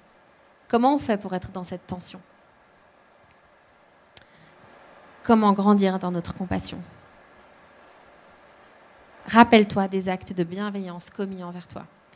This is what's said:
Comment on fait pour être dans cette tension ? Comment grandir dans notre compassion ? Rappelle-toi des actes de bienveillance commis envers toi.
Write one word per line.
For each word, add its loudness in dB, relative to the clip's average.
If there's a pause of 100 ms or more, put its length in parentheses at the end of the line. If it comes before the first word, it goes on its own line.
(680)
Comment 4
on 0
fait -2
pour -10
être -8
dans -10
cette -12
tension ? -12 (3000)
Comment 4
grandir 2
dans -6
notre -6
compassion ? -6 (2500)
Rappelle-toi 6
des -4
actes -6
de -2
bienveillance -8
commis -10
envers -14
toi. -16 (300)